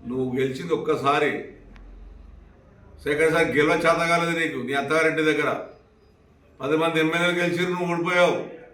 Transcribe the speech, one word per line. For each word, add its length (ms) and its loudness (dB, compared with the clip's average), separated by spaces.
నువ్వు 180 -2
గెలిచింది 420 -2
ఒక్కసారి, 520 0
సెకండ్ 320 2
సారి 220 4
గెలవ 280 4
చేత 160 4
కాలేదు 300 0
నీకు. 260 -4
నీ 140 -4
అత్తగారింటి 480 0
దగ్గర 200 0
పది 220 -2
మంది 220 0
ఎమ్మెల్యేలు 360 0
గెలిచిర్రు, 380 0
నువ్వు 160 -2
ఓడిపోయావు. 420 2